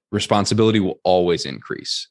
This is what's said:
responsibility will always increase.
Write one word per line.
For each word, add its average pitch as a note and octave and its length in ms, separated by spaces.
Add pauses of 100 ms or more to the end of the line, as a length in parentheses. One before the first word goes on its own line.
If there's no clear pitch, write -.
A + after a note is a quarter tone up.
(120)
responsibility G#2+ 680
will F#2 240
always F2+ 420
increase. - 640